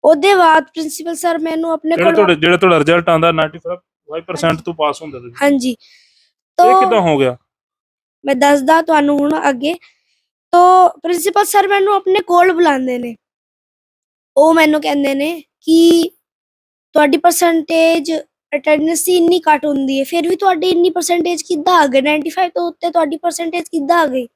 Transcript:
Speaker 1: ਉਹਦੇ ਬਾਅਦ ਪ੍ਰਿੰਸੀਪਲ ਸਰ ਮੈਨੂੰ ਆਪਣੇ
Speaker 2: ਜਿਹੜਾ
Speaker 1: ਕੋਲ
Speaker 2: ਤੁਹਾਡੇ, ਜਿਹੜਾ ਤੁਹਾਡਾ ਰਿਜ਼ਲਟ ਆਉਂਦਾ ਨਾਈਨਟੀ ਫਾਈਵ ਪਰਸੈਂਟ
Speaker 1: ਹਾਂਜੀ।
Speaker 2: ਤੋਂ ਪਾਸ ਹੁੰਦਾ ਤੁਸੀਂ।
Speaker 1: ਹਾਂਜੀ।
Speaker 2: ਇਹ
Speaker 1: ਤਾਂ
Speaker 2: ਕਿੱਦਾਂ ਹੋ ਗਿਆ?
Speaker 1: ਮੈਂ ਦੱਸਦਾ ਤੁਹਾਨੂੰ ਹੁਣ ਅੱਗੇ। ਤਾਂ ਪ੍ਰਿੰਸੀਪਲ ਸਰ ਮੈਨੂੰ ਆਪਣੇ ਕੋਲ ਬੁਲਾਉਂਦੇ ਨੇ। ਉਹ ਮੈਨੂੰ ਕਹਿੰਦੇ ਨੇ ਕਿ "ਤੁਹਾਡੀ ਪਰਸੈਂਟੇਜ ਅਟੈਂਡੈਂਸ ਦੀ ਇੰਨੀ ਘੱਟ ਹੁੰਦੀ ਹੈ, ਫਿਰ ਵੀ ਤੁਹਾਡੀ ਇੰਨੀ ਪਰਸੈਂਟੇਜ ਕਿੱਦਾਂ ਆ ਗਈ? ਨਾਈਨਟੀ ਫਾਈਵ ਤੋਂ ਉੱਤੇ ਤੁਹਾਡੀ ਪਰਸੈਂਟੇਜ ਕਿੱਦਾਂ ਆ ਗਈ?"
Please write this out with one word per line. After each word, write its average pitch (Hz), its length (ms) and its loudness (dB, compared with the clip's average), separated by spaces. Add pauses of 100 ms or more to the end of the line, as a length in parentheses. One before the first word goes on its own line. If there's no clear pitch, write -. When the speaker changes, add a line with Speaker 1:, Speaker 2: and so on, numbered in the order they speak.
Speaker 1:
ਉਹਦੇ 320 300 2
ਬਾਅਦ 320 300 2
ਪ੍ਰਿੰਸੀਪਲ 320 500 -10
ਸਰ 330 240 -4
ਮੈਨੂੰ 320 340 -6
ਆਪਣੇ 320 240 -4
Speaker 2:
ਜਿਹੜਾ - 80 -2
Speaker 1:
ਕੋਲ 330 100 4
Speaker 2:
ਤੁਹਾਡੇ, 196 200 2
ਜਿਹੜਾ 165 220 0
ਤੁਹਾਡਾ 180 220 2
ਰਿਜ਼ਲਟ 165 300 2
ਆਉਂਦਾ 165 240 2
ਨਾਈਨਟੀ 160 260 -4
ਫਾਈਵ 165 600 -12
ਪਰਸੈਂਟ 165 320 -4
Speaker 1:
ਹਾਂਜੀ। 160 120 -6
Speaker 2:
ਤੋਂ 170 100 -8
ਪਾਸ 151 280 -4
ਹੁੰਦਾ 143 160 -14
ਤੁਸੀਂ। 120 240 -20
Speaker 1:
ਹਾਂਜੀ। 269 280 0
Speaker 2:
ਇਹ 226 60 -8 (800)
Speaker 1:
ਤਾਂ 370 220 4
Speaker 2:
ਕਿੱਦਾਂ 359 200 2
ਹੋ 160 180 0
ਗਿਆ? 127 180 0 (880)
Speaker 1:
ਮੈਂ 277 100 -2
ਦੱਸਦਾ 285 480 2
ਤੁਹਾਨੂੰ 294 360 0
ਹੁਣ 294 200 -2 (100)
ਅੱਗੇ। 277 260 -4 (760)
ਤਾਂ 359 360 6 (140)
ਪ੍ਰਿੰਸੀਪਲ 349 420 -2
ਸਰ 403 240 0
ਮੈਨੂੰ 403 260 0
ਆਪਣੇ 381 260 -2
ਕੋਲ 359 320 2
ਬੁਲਾਉਂਦੇ 269 460 -2
ਨੇ। 240 160 -10 (1200)
ਉਹ 311 180 4
ਮੈਨੂੰ 311 260 2
ਕਹਿੰਦੇ 285 340 -2
ਨੇ 285 160 -4 (300)
ਕਿ 330 500 2 (840)
"ਤੁਹਾਡੀ 302 220 2
ਪਰਸੈਂਟੇਜ 330 960 0 (400)
ਅਟੈਂਡੈਂਸ 302 520 -2
ਦੀ 359 120 0
ਇੰਨੀ 339 320 2
ਘੱਟ 302 180 2
ਹੁੰਦੀ 269 320 -2
ਹੈ, 269 60 -2
ਫਿਰ 339 240 -4
ਵੀ 359 80 -2
ਤੁਹਾਡੀ 370 320 -2
ਇੰਨੀ 349 220 2
ਪਰਸੈਂਟੇਜ 349 520 -4
ਕਿੱਦਾਂ 349 320 -2
ਆ 320 120 4
ਗਈ? 269 140 0
ਨਾਈਨਟੀ 302 300 -2
ਫਾਈਵ 359 200 -4
ਤੋਂ 349 180 -4
ਉੱਤੇ 339 220 -6
ਤੁਹਾਡੀ 320 260 -2
ਪਰਸੈਂਟੇਜ 339 520 -6
ਕਿੱਦਾਂ 330 300 -2
ਆ 320 80 2
ਗਈ?" 254 300 -4